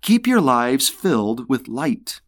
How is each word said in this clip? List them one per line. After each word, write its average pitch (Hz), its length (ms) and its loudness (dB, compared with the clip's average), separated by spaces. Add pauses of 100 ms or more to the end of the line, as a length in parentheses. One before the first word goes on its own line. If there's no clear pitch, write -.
keep 233 240 2
your 247 160 4
lives 127 480 2
filled 117 580 -2
with 127 200 -2
light. 123 600 -6